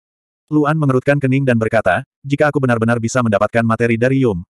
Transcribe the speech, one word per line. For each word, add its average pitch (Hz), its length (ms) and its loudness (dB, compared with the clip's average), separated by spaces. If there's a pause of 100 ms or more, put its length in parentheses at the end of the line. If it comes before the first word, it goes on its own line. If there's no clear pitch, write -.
(500)
Luan 151 240 0
mengerutkan 143 480 0
kening 135 240 0
dan 117 160 2
berkata, 107 400 0 (240)
"Jika 143 240 0
aku 147 80 0
benar-benar 120 400 0
bisa 113 240 -2
mendapatkan 110 400 0
materi 113 320 0
dari 127 320 0
Yum, 92 240 -2